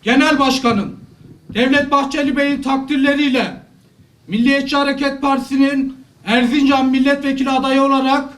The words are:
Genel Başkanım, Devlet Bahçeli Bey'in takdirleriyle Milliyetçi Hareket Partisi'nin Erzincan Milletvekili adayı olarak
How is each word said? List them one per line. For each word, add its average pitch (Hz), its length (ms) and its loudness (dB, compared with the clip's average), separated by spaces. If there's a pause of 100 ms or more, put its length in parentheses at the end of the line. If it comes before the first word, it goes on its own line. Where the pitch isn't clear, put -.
Genel 277 360 2
Başkanım, 247 560 0 (580)
Devlet 269 380 0
Bahçeli 277 460 -2
Bey'in 285 240 -2
takdirleriyle 269 920 0 (760)
Milliyetçi 277 480 0
Hareket 277 460 -2
Partisi'nin 269 760 0 (280)
Erzincan 262 600 2
Milletvekili 269 640 0
adayı 262 320 0
olarak 277 560 0